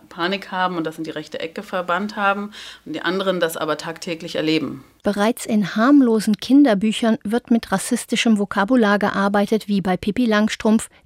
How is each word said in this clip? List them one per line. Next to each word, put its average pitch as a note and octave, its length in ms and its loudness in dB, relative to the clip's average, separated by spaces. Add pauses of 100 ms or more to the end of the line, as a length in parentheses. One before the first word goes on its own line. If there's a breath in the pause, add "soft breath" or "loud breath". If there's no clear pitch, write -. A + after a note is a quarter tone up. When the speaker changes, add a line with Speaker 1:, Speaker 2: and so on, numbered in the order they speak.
Speaker 1:
Panik F#3 420 -6
haben F#3 280 -2
und D#3+ 60 -4
das D#3+ 120 -8
in D#3+ 80 -10
die D#3+ 60 -12
rechte D3+ 300 -10
Ecke E3 220 -10
verbannt F#3 540 -4
haben G3+ 360 -2 (340 loud breath)
und - 80 -10
die - 80 -8
anderen F#3 360 -2
das E3 200 -2
aber D3+ 180 -2
tagtäglich E3 600 -10
erleben. D3+ 460 -2 (200)
Speaker 2:
Bereits G#3 420 0
in G#3 320 0
harmlosen A3+ 640 4
Kinderbüchern A3 840 4
wird A3 260 -2
mit A#3 200 0
rassistischem A3 680 0
Vokabular G3+ 600 2
gearbeitet, G3+ 680 0
wie G3+ 140 0
bei F#3 160 0
Pippi A#3 260 -2
Langstrumpf, G#3+ 640 2 (160 soft breath)